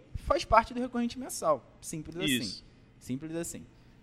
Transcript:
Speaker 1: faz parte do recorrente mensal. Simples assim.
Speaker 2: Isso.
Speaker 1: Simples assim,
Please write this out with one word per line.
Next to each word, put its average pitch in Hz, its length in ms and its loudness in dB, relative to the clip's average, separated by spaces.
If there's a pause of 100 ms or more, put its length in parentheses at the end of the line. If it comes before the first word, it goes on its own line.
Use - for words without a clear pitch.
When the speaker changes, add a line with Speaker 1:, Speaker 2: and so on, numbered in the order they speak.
(160)
Speaker 1:
faz - 300 0
parte 226 280 6
do 240 60 -4
recorrente 240 400 -2
mensal. 175 440 0 (180)
Simples 160 360 -10
assim. 175 80 -2
Speaker 2:
Isso. 117 400 0 (340)
Speaker 1:
Simples 156 360 -2
assim, 165 280 -6 (400)